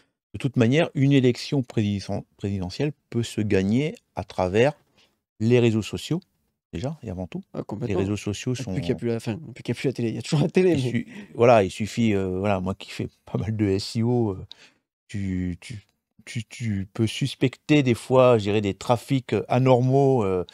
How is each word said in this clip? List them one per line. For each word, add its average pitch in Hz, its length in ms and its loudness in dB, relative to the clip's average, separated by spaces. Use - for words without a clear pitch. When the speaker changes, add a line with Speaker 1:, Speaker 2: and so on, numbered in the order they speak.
Speaker 1:
de - 40 -10
toute - 180 -4
manière, 127 380 4
une 139 160 2
élection 131 540 2
président-, 101 600 -2
présidentielle 101 560 -4
peut 117 140 -2
se - 160 -6
gagner 107 560 2
à - 80 -8
travers 95 520 2
les 120 180 4
réseaux 113 240 4
sociaux, 147 380 -6
déjà 127 300 -6
et 110 80 -10
avant 92 160 -8
tout. - 160 -12
Speaker 2:
Ah, - 40 -8
Speaker 1:
Les - 60 -8
Speaker 2:
complètement. 104 340 -4
Speaker 1:
réseaux 98 180 -2
sociaux 104 360 -6
Speaker 2:
Depuis 123 100 -6
Speaker 1:
sont 101 140 -8
Speaker 2:
qu'il - 140 -4
y - 20 2
a - 20 2
plus 120 140 -6
la... 117 80 -2
enfin, 113 200 -6
depuis - 160 -18
qu'il 120 100 -4
y - 20 -4
a - 40 -16
plus 143 80 -2
la 123 40 -2
télé, 120 180 -4
il 107 40 -8
y 104 40 -8
a 120 40 -10
toujours 151 200 0
la 175 60 0
télé, 185 260 4
Speaker 1:
Il 135 100 0
Speaker 2:
mais 123 80 -2
Speaker 1:
su-, - 160 -4
voilà, 113 300 8
il 92 80 -2
suffit, 110 420 -2
euh, 95 240 -2
voilà, 98 220 0
moi 95 160 -4
qui - 160 -18
fais - 160 -8
pas - 140 -8
mal 110 180 -4
de 107 100 2
S 95 300 -2
E 113 60 0
O, 120 280 0
euh, 92 160 -10
tu, 92 520 -4
tu, - 280 -18
tu, - 220 -10
tu 101 480 -6
peux 113 120 0
suspecter - 760 0
des 127 100 2
fois, 127 460 4
je 104 60 -2
dirais, 104 180 0
des 101 100 0
trafics, 123 600 -2
euh, 101 140 0
anormaux, 131 760 4
euh, 92 300 0